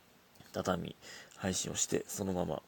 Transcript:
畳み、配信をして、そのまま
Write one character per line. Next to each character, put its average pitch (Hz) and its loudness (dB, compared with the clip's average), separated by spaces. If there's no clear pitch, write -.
畳 92 2
み、 80 -6
配 95 2
信 - 0
を - -4
し - 2
て、 - 2
そ - -2
の 95 2
ま 87 2
ま 82 -2